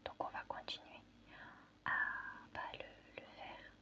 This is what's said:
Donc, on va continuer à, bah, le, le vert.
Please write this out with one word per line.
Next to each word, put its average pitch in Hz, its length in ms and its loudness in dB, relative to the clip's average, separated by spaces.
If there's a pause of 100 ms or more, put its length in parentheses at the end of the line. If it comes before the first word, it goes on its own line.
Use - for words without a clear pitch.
Donc, - 160 0
on - 120 4
va - 160 0
continuer - 540 -2 (840)
à, - 60 8 (600)
bah, - 60 -2 (140)
le, - 120 -2 (300)
le - 120 -6 (100)
vert. - 340 -6 (100)